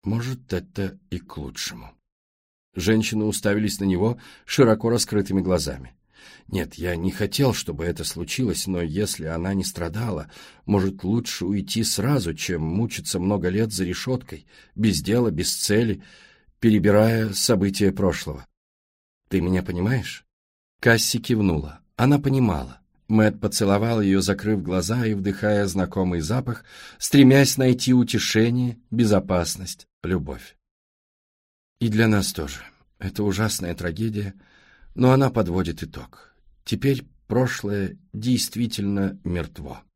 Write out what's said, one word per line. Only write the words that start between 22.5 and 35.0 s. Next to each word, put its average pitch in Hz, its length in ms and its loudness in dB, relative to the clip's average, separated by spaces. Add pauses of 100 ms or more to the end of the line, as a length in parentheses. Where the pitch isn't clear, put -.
Мэтт 107 320 4
поцеловал 107 600 2
ее, 98 200 4
закрыв 98 420 0
глаза 92 420 0
и 110 100 0
вдыхая 101 520 0
знакомый 90 540 0
запах, 113 440 -4 (340)
стремясь 135 600 6
найти 127 340 2
утешение, 120 880 2 (120)
безопасность, 95 1000 0 (140)
любовь. 80 540 -6 (1200)
"И 117 80 0
для 110 200 4
нас 101 240 2
тоже. - 280 -8 (380)
Это 98 260 -6
ужасная 98 500 -2
трагедия, 98 600 -6 (600)
но 127 180 4